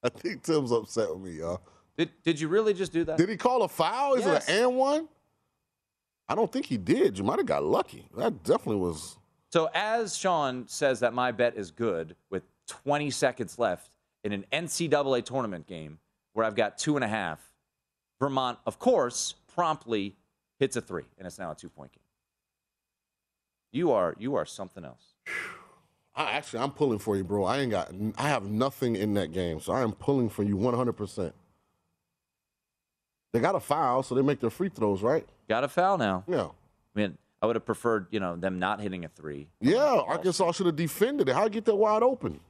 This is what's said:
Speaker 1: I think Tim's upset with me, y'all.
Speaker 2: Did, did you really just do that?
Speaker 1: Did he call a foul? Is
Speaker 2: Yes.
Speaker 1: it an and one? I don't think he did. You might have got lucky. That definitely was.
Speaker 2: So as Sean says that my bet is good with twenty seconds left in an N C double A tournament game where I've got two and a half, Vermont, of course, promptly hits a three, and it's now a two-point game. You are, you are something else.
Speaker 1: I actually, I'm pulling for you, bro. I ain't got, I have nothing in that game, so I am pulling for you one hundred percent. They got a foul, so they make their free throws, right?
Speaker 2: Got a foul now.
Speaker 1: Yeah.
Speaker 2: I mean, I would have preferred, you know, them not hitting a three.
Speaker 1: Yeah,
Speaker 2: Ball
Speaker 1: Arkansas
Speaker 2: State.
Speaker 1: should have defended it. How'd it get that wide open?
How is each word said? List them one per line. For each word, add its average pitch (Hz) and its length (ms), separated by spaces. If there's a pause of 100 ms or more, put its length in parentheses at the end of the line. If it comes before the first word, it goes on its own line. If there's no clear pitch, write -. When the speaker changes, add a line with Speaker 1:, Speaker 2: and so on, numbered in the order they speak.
Speaker 1:
I 123 60
think - 340
Tim's 143 300
upset 110 380
with 87 140
me, 85 140
y'all. 85 220 (360)
Speaker 2:
Did, 165 140 (120)
did 165 180
you 156 80
really 208 260
just 180 180
do 165 120
that? 160 120
Speaker 1:
Did 170 120
he 214 80
call 247 260
a 180 60
foul? 247 460
Is 240 100
Speaker 2:
Yes. 170 240
Speaker 1:
it 147 40
an 214 120
and 254 120
one? 285 320 (1200)
I 131 60
don't - 180
think 269 140
he 254 100
did. 202 400
You 190 80
might - 140
have 339 80
got - 160
lucky. - 540
That 127 260
definitely 113 380
was. 82 360 (360)
Speaker 2:
So 160 220
as 214 420
Sean 139 520
says 131 320
that 120 140
my 123 180
bet 120 240
is 98 140
good 85 460 (140)
with 92 120 (240)
twenty 147 440
seconds 123 480
left 101 320 (340)
in 104 80
an 98 180
N 160 180
C 170 200
double 139 260
A 120 80
tournament 107 440
game 78 320 (340)
where 113 120
I've 107 120
got 107 220
two 151 180
and 131 80
a 110 40
half, 95 320 (800)
Vermont, 131 480
of - 120
course, 160 560 (200)
promptly 117 640 (420)
hits 135 180
a 117 40
three, 85 240 (120)
and 95 100
it's 87 120
now 87 140
a - 20
two-point 73 380
game. - 100 (1700)
You 139 200
are, 90 260
you 127 160
are 90 100
something 92 400
else. 62 300 (1000)
Speaker 1:
I 143 180
actually, 127 280
I'm 139 120
pulling 127 260
for 104 180
you, 95 80
bro. 98 200
I 110 140
ain't 135 120
got, 95 200 (260)
I 139 120
have 127 160
nothing 117 520
in 104 180
that 87 180
game, 85 280
so - 140
I 131 80
am 113 100
pulling 131 380
for 107 120
you 101 140
one 120 180
hundred 120 200
percent. 98 400 (2000)
They 117 80
got 170 140
a 156 60
foul, 135 420
so 127 120
they 135 80
make 139 180
their 113 100
free 190 200
throws, 101 320
right? 139 240 (220)
Speaker 2:
Got 113 140
a 139 60
foul 185 300
now. 98 280
Speaker 1:
Yeah. 147 200
Speaker 2:
I - 520
mean, 104 200 (240)
I 104 40
would 113 100
have 107 100
preferred, 110 440
you 107 80
know, 92 160
them 90 240
not 98 220
hitting 92 240
a 78 40
three. 73 400 (120)
Speaker 1:
Yeah, 143 160
Speaker 2:
Ball 262 320
Speaker 1:
Arkansas 170 360
Speaker 2:
State. 170 120
Speaker 1:
should 190 100
have 165 100
defended 202 520
it. 127 60
How'd 202 140
it 208 40
get 214 140
that 214 100
wide 214 260
open? 180 480